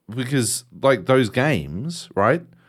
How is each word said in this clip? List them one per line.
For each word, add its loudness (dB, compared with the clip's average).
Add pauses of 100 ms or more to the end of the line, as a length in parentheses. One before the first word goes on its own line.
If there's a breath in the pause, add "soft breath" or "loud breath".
because, -2 (160)
like, 2
those 4
games, -2
right, 2 (260 soft breath)